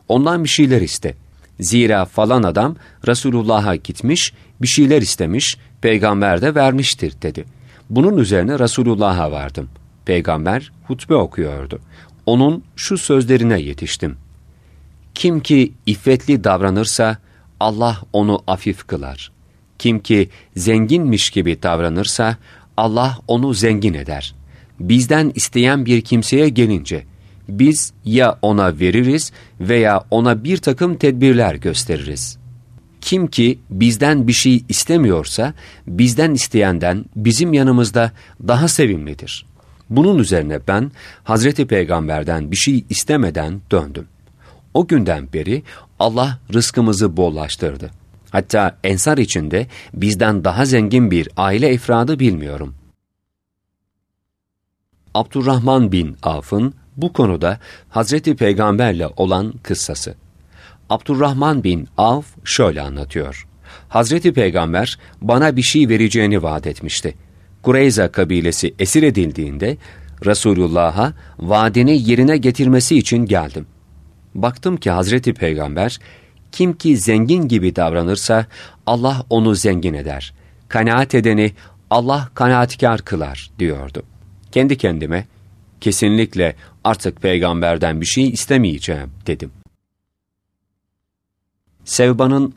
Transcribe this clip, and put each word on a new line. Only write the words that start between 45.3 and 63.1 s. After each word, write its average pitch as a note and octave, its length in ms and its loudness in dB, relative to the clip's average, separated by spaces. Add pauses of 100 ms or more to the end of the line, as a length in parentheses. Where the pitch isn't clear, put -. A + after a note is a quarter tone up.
beri F#2+ 300 -4 (360)
Allah B2 400 -2 (140)
rızkımızı G#2+ 640 0
bollaştırdı. D#2 720 -4 (400)
Hatta G2 540 0
Ensar G2 340 0
içinde F#2 480 -2 (280)
bizden G2+ 500 0
daha G2 200 0
zengin A#2+ 460 2
bir E2 260 0
aile G2+ 320 0
efradı B2 500 0
bilmiyorum." D2 560 -2 (2500)
Abdurrahman B2+ 800 0
bin D#2 300 -2
Avf'ın G2+ 520 -2 (220)
bu F3 160 -4
konuda F#2 480 0 (280)
Hazreti C#3 480 -2
Peygamberle G2+ 720 0 (100)
olan F#2+ 460 -2
kıssası. - 520 -8 (760)
Abdurrahman C#3 720 0
bin F2 320 -2
Avf A#2+ 300 2 (180)
şöyle D#2+ 380 0
anlatıyor. C#2 640 -10 (400)